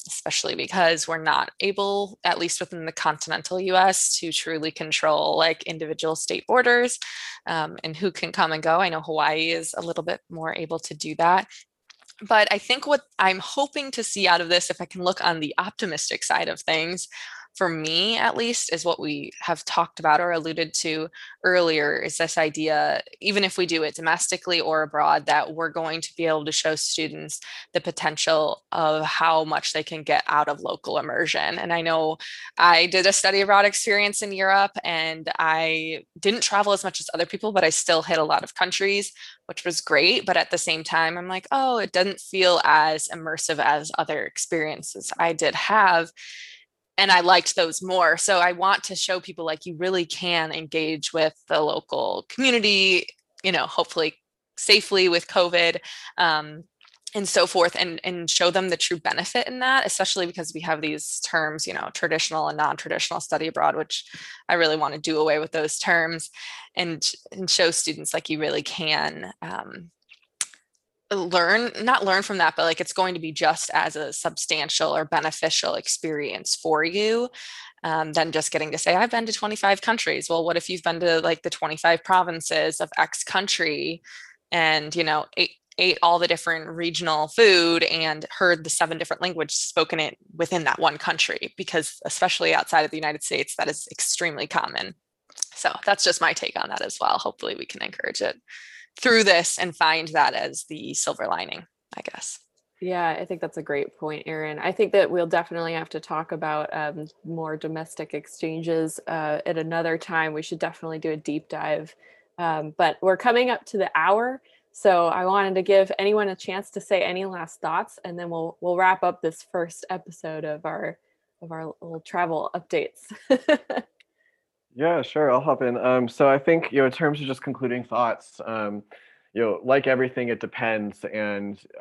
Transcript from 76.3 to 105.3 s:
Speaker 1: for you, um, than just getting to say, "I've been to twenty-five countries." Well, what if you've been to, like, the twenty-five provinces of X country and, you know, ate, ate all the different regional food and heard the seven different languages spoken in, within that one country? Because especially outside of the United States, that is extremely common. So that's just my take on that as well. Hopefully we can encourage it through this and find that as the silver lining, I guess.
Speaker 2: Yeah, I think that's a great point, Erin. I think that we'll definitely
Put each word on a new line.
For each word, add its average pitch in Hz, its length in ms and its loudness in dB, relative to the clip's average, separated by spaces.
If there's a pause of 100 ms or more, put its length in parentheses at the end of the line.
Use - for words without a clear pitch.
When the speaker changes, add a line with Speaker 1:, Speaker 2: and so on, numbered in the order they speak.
Speaker 1:
for 156 300 0
you, 214 460 0 (560)
um, 156 260 -2
than 160 220 0
just 156 180 -2
getting 151 220 -2
to 156 40 -6
say, 170 160 2
"I've 214 160 4
been 233 160 -2
to 220 60 -6
twenty-five 208 500 0
countries." 160 480 -2
Well, 165 140 0
what 170 140 0
if - 120 -6
you've 185 140 -8
been 165 160 0
to, 165 220 2
like, 165 220 0
the 170 60 -2
twenty-five 160 540 0
provinces 165 800 0
of 160 160 -4
X - 260 0
country 165 800 -2 (500)
and, 156 420 2
you 165 120 0
know, 156 220 0 (100)
ate, - 180 0 (220)
ate 180 240 2
all 170 180 4
the 175 80 2
different 165 400 -2
regional 160 640 -2
food 170 540 6
and 156 420 -2 (120)
heard 170 280 4
the 156 40 -8
seven 165 280 0
different 165 240 -4
languages 165 380 -2
spoken 160 420 0
in, 151 120 -4 (220)
within 165 300 0
that 131 120 2
one 156 200 2
country? - 580 -4
Because 170 480 -4
especially 170 500 0
outside 160 300 2
of 151 80 -2
the 156 60 -8
United 151 260 -4
States, - 320 -4
that 156 140 -2
is - 220 -8
extremely - 540 -4
common. - 500 -4 (600)
So - 180 0 (120)
that's 202 180 2
just 175 160 2
my 165 140 2
take - 280 -4
on - 60 -4
that - 140 -6
as - 180 -6
well. - 180 0
Hopefully - 400 -6
we - 80 -10
can - 160 -14
encourage - 400 -8
it - 200 -4 (580)
through 226 240 4
this 175 360 4
and 175 180 -4
find 160 300 2
that 156 260 2
as 135 360 -6
the 156 260 -10
silver - 320 -2
lining, - 400 -6 (280)
I - 60 -14
guess. - 380 -12 (420)
Speaker 2:
Yeah, 180 280 0
I 170 160 -4
think 175 160 -8
that's 160 160 -8
a 156 40 -8
great 143 380 -4
point, 151 260 -8
Erin. 156 320 -8
I 165 140 -2
think 196 220 0
that 196 180 6
we'll 170 160 0
definitely 170 460 -2